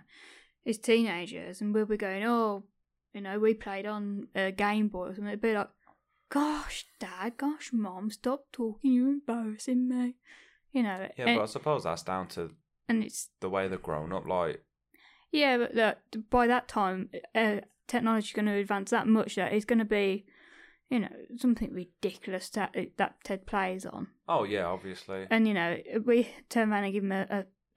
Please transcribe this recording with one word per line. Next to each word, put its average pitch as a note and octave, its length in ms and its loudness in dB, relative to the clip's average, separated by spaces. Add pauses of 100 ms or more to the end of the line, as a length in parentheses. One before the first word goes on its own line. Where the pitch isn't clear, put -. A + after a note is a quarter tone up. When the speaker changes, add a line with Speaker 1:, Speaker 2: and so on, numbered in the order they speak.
(640)
Speaker 1:
his A3 160 -2
teenagers F3 800 0
and G#3 120 -2
we'll G#3+ 120 2
be G#3 120 0
going, G3 260 -4
"Oh, A3 400 0 (500)
you G3+ 80 -10
know, G3 180 -6
we A3 140 4
played G3 320 -6
on G#3 500 -6
a F#3+ 160 0
Game G#3 360 2
Boy," F3+ 200 -4
or F#3+ 80 -8
something, G3+ 120 -8
it'd G#3 140 -6
be A3+ 120 2
like, G3+ 160 -2 (600)
"Gosh, D4+ 560 -2 (140)
Dad, F#3+ 380 -6
gosh, D4 360 -4
Mom, G3+ 380 -2
stop C4 400 -2
talking, A#3 420 0
you're B3 160 6
embarrassing B3 800 0
me." B3 280 0 (560)
You B3+ 120 2
know, F#3+ 340 -2
Speaker 2:
Yeah, B2+ 100 -2
Speaker 1:
and A#3 120 6
Speaker 2:
but G#2+ 40 2
I - 40 0
suppose C#3 360 0
that's E2 200 -2
down F#2 260 -2
to E2+ 220 -6 (380)
Speaker 1:
and A3+ 140 2
it's - 260 -8 (100)
Speaker 2:
the F#2+ 100 -4
way F#2+ 180 0
they're F#2+ 100 -2
grown D#2+ 360 -4
up, F#2+ 140 -4
like F2 360 0 (680)
Speaker 1:
Yeah, C#4 260 4
but A#3+ 180 0
look, A3 220 2 (320)
by A#3+ 180 6
that B3 200 2
time, F#3+ 420 0 (260)
uh, G#3+ 220 4 (300)
technology's A3+ 460 2
gonna G#3 240 2
advance G3+ 340 -2
that A#3 160 2
much A3 280 6
that F#3 180 0
it's G#3+ 120 2
gonna A3+ 200 4
be, G3+ 400 0 (640)
you B3 100 2
know, G3+ 100 -2 (280)
something A#3+ 360 2
ridiculous F#3 800 -6
that, - 240 -2 (220)
that - 260 -2
Ted F#3+ 240 -6
plays F#3+ 380 -2
on. - 220 -8 (200)
Speaker 2:
Oh, D#3 160 2
yeah, G2 220 0
obviously. F#2+ 640 -6
Speaker 1:
And, A3+ 180 4
you G#3+ 60 2
know, E3+ 320 0
if G#3+ 200 -4
we A#3+ 240 4 (200)
turn A3 220 2
around G3+ 140 0
and G3 80 -2
give G3+ 100 -2
him G3 80 -2
a, F#3+ 180 0
a, G3 160 -2 (320)